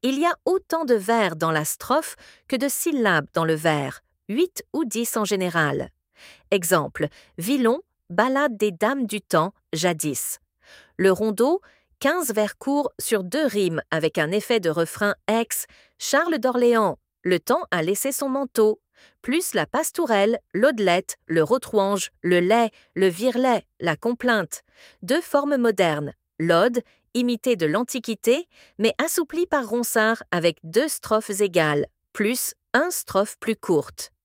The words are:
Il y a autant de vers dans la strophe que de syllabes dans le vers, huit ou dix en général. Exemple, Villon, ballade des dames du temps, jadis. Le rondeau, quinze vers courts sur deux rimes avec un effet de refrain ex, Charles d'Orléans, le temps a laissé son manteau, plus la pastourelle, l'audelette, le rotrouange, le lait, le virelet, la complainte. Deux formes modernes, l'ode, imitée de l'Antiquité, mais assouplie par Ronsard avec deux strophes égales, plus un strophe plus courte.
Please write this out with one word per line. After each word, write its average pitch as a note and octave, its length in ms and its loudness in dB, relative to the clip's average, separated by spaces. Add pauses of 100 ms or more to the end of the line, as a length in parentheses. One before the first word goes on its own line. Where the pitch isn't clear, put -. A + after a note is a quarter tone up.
Il C4+ 180 -2
y D#4+ 60 0
a F4 100 0 (100)
autant F4 380 -2
de B3 100 2
vers G3+ 440 0
dans E3 120 -2
la D#3 140 0
strophe - 520 -4 (340)
que C4 80 0
de C4 100 -2
syllabes A3 680 0
dans E3 120 0
le D#3+ 100 2
vers, D3+ 460 -2 (260)
huit C#4+ 360 -4 (100)
ou D#4+ 100 -2
dix A#3 320 -4
en A3 80 0
général. E3+ 640 0 (640)
Exemple, E3 560 0 (300)
Villon, A#3+ 420 0 (300)
ballade B3+ 480 0
des G#3 140 0
dames A#3 360 -2
du G#3 140 -6
temps, E3+ 320 0 (180)
jadis. D#3 680 -4 (580)
Le F#3+ 160 4
rondeau, A3 480 0 (380)
quinze D4 340 0
vers G#3+ 240 -2
courts C#4 420 -2
sur G3+ 240 -2
deux A3 220 -2
rimes F#3 440 0
avec D#3+ 280 0
un D3+ 140 0
effet G#3+ 280 0
de E3+ 100 0
refrain E3+ 460 -2 (120)
ex, A3+ 380 -2 (320)
Charles D#4 420 0
d'Orléans, A#3+ 600 2 (240)
le F3+ 160 2
temps - 320 0
a F3 100 0
laissé G3 300 -2
son - 160 -4
manteau, B3+ 540 0 (400)
plus D#4 320 -4
la E3 120 0
pastourelle, A#3 720 0 (140)
l'audelette, G3+ 720 2
le D#3+ 180 2
rotrouange, G3+ 680 0 (100)
le F3 180 4
lait, G#3+ 300 2 (240)
le F#3+ 140 2
virelet, A#3 580 0 (140)
la E3 160 -2
complainte. A#3 680 -2 (400)
Deux C4 200 0
formes C#4+ 360 0
modernes, F3 560 0 (260)
l'ode, F#3 420 2 (320)
imitée A#3+ 420 0
de E3+ 100 -2
l'Antiquité, A#3 840 -2 (300)
mais A3 160 0 (100)
assouplie E4 440 -2
par C4+ 200 0
Ronsard A3+ 640 0
avec E3+ 320 0
deux G#3+ 240 0
strophes G#3+ 540 -2
égales, D#3+ 460 2 (240)
plus A3 420 -2 (200)
un D#4+ 180 2
strophe - 480 -2
plus A3+ 160 -2
courte. - 560 -4 (140)